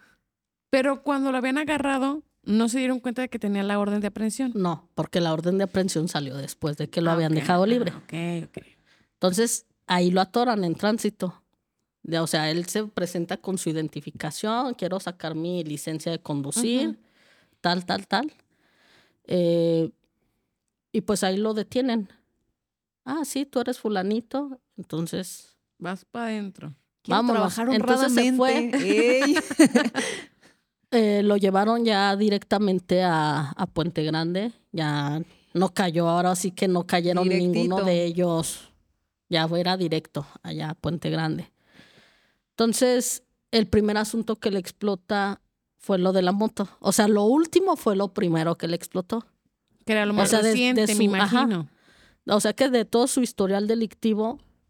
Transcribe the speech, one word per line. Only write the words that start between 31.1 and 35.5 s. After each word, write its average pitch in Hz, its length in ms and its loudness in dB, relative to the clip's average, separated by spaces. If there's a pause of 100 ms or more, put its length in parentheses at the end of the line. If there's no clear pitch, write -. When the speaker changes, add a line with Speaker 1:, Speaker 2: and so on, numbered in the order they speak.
Speaker 2:
lo 208 140 4
llevaron 208 480 2
ya 202 300 2
directamente 196 880 2
a, 151 480 0
a - 160 -4
Puente 165 360 -2
Grande. 170 480 -2 (200)
Ya 151 500 -2 (320)